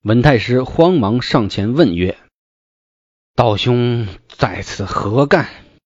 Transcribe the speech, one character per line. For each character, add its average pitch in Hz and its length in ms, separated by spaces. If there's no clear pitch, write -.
文 110 200
太 143 160
师 123 260
慌 165 300
忙 123 280
上 113 280
前 107 240
问 127 220
曰 90 220
：“道 117 220
兄 120 520
在 - 340
此 - 240
何 110 400
干？” 143 240